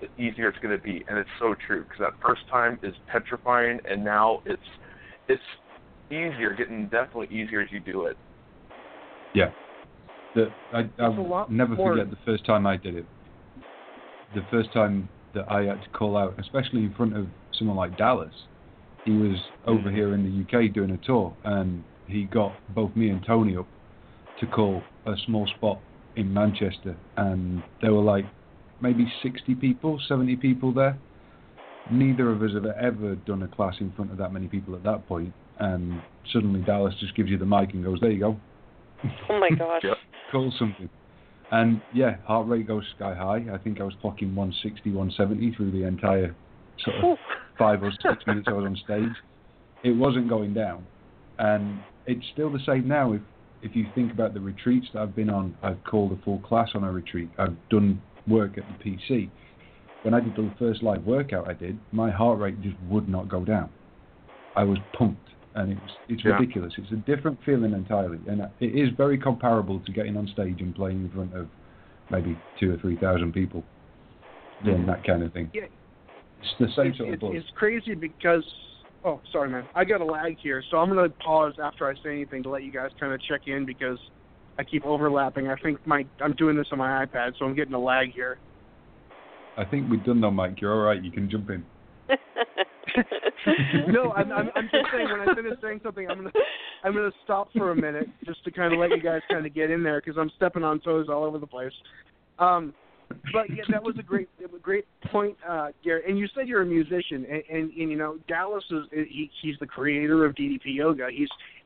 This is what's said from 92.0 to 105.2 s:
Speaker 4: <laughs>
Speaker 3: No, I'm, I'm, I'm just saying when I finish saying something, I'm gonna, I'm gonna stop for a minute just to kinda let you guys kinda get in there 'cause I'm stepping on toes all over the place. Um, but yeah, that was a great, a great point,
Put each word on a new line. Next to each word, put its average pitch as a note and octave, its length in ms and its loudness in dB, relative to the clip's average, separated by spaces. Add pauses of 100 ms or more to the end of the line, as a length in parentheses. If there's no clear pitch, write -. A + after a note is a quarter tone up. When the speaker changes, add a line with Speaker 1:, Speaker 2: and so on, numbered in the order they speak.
Speaker 4:
<laughs> C4+ 80 4 (1700)
Speaker 3:
No, A#3 240 4
I'm, G3+ 180 0
I'm, G#3+ 240 -2
I'm A#3 160 -2
just - 220 4
saying - 180 0
when G3+ 180 -4
I F4+ 60 0
finish A3+ 260 -4
saying G#3+ 220 -8
something, G3 260 -8
I'm F3+ 80 -6
gonna, F#3+ 160 -12 (520)
I'm G3 100 0
gonna G#3 160 0 (140)
stop G3+ 320 -2
for G3 140 2
a E3 60 2
minute D3+ 320 0 (160)
just E3 200 -12
to F3 60 -6
kinda E3+ 260 2
let E3+ 140 4
you E3 120 2
guys E3 260 0
kinda D#3+ 200 -2
get D#3 220 0
in E3+ 120 2
there D3+ 180 2
'cause D3+ 160 -10
I'm D#3 200 0
stepping F3+ 260 0
on D#3 180 2
toes D#3+ 280 0
all D3 160 0
over D#3 140 -4
the D3 80 -8
place. B2+ 260 -8 (640)
Um, F3 340 4 (600)
but A3 180 0
yeah, G#3+ 200 -6
that G#3+ 120 2
was A3 160 -4
a A3 40 -10
great, - 260 -2 (140)
a F3 160 -16
great G3 280 -2 (240)
point, G#3 260 0 (100)